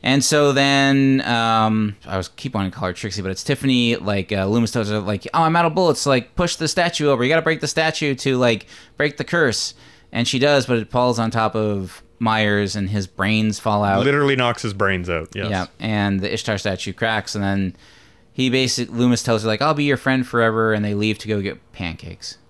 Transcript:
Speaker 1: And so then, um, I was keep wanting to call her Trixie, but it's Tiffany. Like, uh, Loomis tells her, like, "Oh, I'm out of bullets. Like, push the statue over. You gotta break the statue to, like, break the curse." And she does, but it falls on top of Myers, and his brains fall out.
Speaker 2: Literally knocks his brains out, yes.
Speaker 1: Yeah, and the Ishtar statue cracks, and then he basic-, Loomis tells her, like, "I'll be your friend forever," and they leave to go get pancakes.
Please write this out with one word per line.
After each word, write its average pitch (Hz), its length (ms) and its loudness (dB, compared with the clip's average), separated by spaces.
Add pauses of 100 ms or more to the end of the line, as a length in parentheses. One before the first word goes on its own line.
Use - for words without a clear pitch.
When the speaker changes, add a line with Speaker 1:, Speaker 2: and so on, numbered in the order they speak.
Speaker 1:
And 139 180 2
so 147 300 4
then, 139 720 4
um, 110 720 2 (100)
I 95 120 -4
was 92 100 -4
keep - 260 -12
wanting 98 180 -2
to - 60 -14
call 92 100 -4
her 92 60 -4
Trixie, 98 280 -8
but 92 100 -4
it's - 140 -8
Tiffany. 127 500 2
Like, 98 380 -2
uh, 95 120 0
Loomis 110 260 2
tells 107 180 -2
her, 107 100 0
like, 101 340 -4
"Oh, 165 100 2
I'm 165 120 2
out 170 80 4
of 170 100 0
bullets. 165 320 2
Like, 131 300 0
push 175 220 -2
the 160 100 -4
statue 170 400 0
over. 127 160 2
You 127 60 2
gotta 160 120 2
break 160 200 0
the 131 80 -4
statue 156 460 0
to, 131 200 0
like, 120 300 2 (320)
break 143 180 -2
the - 80 -6
curse." 143 500 0 (380)
And 117 160 0
she 135 100 -2
does, 139 280 4
but 120 140 0
it 107 120 -8
falls 123 260 2
on 113 140 0
top 113 240 0
of 104 480 -4 (160)
Myers, 104 560 2
and 101 140 -2
his 98 180 -2
brains 107 500 0
fall 104 280 0
out. 98 180 2
Speaker 2:
Literally 139 320 2
knocks 123 280 0
his 107 100 -4
brains 95 360 -2
out, 82 240 -4
yes. 98 160 -6
Speaker 1:
Yeah, 92 180 -4 (120)
and 101 400 0
the 95 140 -4
Ishtar 107 240 -4
statue 98 340 -6
cracks, 110 440 -4
and 104 60 -4
then 98 320 -2 (600)
he 131 160 0
basic-, 127 420 -2
Loomis 120 320 2
tells 110 200 0
her, 110 40 0
like, 107 140 0
"I'll 151 120 2
be 147 120 0
your 139 100 2
friend 131 320 0
forever," 113 460 2
and 104 100 0
they 104 100 -2
leave 104 260 0
to 107 100 -12
go 104 100 0
get 98 180 -6 (140)
pancakes. 85 680 -12 (120)